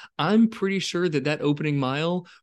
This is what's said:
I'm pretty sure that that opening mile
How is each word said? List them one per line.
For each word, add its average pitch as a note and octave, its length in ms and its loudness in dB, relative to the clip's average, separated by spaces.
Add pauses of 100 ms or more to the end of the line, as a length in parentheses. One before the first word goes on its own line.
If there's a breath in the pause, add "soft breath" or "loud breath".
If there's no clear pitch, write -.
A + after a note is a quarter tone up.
(180 loud breath)
I'm G#3 300 4
pretty G3 320 -2
sure F3 300 -2
that C#3 160 -2
that D3 160 -2
opening D3 360 0
mile D#3 500 -2 (160 loud breath)